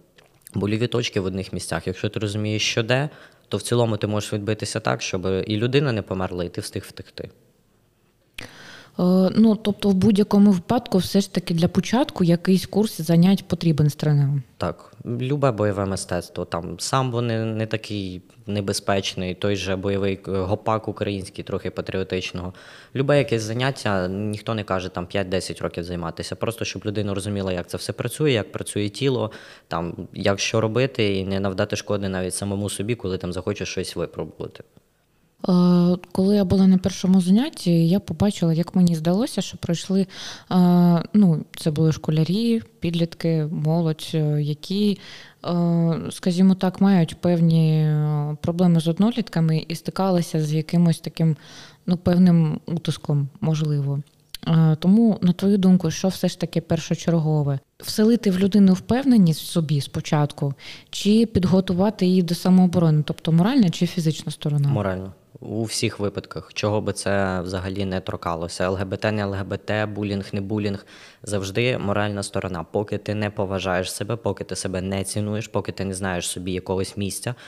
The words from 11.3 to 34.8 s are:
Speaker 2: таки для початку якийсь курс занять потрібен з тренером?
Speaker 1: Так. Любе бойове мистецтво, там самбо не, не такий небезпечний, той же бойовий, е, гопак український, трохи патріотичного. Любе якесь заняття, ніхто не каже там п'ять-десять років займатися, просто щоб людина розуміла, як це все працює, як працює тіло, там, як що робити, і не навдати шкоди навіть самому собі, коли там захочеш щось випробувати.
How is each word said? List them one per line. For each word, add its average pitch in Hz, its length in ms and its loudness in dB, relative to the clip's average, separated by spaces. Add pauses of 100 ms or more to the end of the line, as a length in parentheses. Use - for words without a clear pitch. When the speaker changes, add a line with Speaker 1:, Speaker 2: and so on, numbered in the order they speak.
Speaker 2:
таки 180 220 -4
для 165 140 2
початку 220 560 0
якийсь 170 420 2
курс 214 340 -2
занять 170 480 4
потрібен 160 420 2
з - 40 -2
тренером? 143 480 2 (140)
Speaker 1:
Так. - 360 -6 (140)
Любе 131 440 0
бойове 104 360 0
мистецтво, 90 580 -4
там 85 360 -8
самбо 127 420 -2
не, 113 220 -2
не 110 220 -4
такий 98 560 -8 (240)
небезпечний, 98 880 -2
той 101 220 -2
же 95 200 -4
бойовий, 98 520 -2
е, - 20 -6
гопак 101 580 -4
український, 98 560 -8
трохи 92 260 -8
патріотичного. 92 840 -6 (420)
Любе 139 240 2
якесь 117 240 0
заняття, 110 680 -2
ніхто 104 460 -6
не 104 100 -6
каже 92 240 -4
там 90 180 -8
п'ять-десять 92 560 -4
років 87 220 -6
займатися, 87 520 -8
просто 110 280 -6
щоб - 220 -8
людина 104 280 -4
розуміла, 98 380 -4
як 87 140 -6
це - 100 -8
все - 160 -8
працює, 143 400 -2
як 107 200 -2
працює - 360 -6
тіло, 113 420 -4 (380)
там, 85 460 -8
як 98 260 0
що - 200 -2
робити, 110 560 0
і 95 80 -4
не 98 160 -4
навдати 101 360 -2
шкоди 101 320 -4
навіть 92 260 -4
самому 101 360 -4
собі, 104 240 -6
коли 95 240 -6
там 90 140 -6
захочеш 92 360 -6
щось - 280 -8
випробувати. - 680 -10 (840)